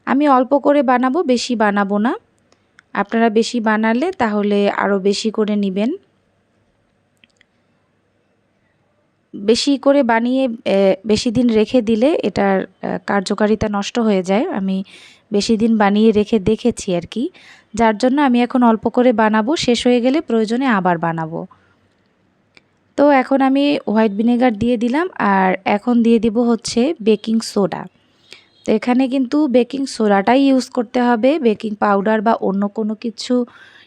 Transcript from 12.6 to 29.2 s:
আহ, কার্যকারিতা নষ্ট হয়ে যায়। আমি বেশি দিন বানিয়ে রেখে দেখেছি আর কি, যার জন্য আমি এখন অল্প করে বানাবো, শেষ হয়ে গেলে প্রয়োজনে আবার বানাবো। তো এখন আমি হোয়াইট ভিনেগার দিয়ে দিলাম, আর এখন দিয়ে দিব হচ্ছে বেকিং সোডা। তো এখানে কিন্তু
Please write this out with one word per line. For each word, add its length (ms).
আহ, 360
কার্যকারিতা 640
নষ্ট 280
হয়ে 240
যায়। 280
আমি 320
বেশি 260
দিন 200
বানিয়ে 340
রেখে 280
দেখেছি 560
আর 60
কি, 180
যার 240
জন্য 240
আমি 200
এখন 220
অল্প 260
করে 240
বানাবো, 420
শেষ 320
হয়ে 140
গেলে 200
প্রয়োজনে 440
আবার 320
বানাবো। 500
তো 120
এখন 320
আমি 460
হোয়াইট 240
ভিনেগার 420
দিয়ে 240
দিলাম, 320
আর 360
এখন 380
দিয়ে 160
দিব 200
হচ্ছে 600
বেকিং 380
সোডা। 460
তো 60
এখানে 360
কিন্তু 400